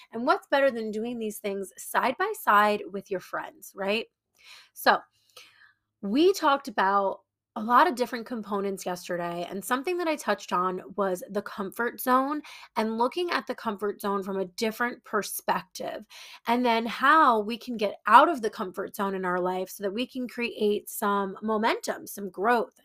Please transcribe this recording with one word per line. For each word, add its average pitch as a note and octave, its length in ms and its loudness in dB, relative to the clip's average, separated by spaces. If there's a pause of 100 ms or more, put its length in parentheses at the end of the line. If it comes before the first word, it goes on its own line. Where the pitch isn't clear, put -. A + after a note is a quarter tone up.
(120)
And A#3 160 -6
what's F#4 200 2
better C#4 220 4
than A3+ 220 -4
doing A#3 260 -6
these A3 220 -6
things G3 360 -6
side A3+ 440 -2
by G4+ 200 -2
side G#3 520 4
with G3 180 -10
your F3+ 120 -2
friends, - 520 -12
right? G3+ 320 -2 (680)
So - 260 4 (1040)
we D4 300 4
talked C#4 340 2
about G3 540 0 (340)
a A3 80 -8
lot B3 240 6
of D4 80 0
different A#3 320 -4
components G3+ 580 -4
yesterday, F3 640 -4
and G3 160 -8
something C#4 320 -2
that F4 100 -2
I D4+ 100 0
touched - 360 -4
on F#3 280 0 (160)
was F#3+ 340 -2
the G3+ 100 -4
comfort G#3+ 580 -6
zone C4+ 440 2 (320)
and A3 240 0
looking E4+ 320 0
at - 160 -4
the - 80 -6
comfort G#3 440 -4
zone G3+ 220 -2
from F#3+ 160 -6
a F#3+ 80 -2
different A3 580 -4
perspective, - 1000 -4 (400)
and B3 180 2
then A#3 220 2
how C4 540 6
we G#3+ 180 -4
can A#3+ 180 -10
get G3+ 200 -2 (100)
out B3+ 240 10
of C4 140 -2
the G#3+ 80 -2
comfort F#3+ 440 -8
zone G3 200 -2
in F#3+ 100 -4
our F3+ 140 0
life F#3 300 -2
so - 140 -12
that G3 100 -2
we A#3+ 120 -2
can B3 220 -8
create G#3 640 -2
some G3+ 520 -2
momentum, A3 640 -2
some G3+ 240 -10
growth, A3 540 0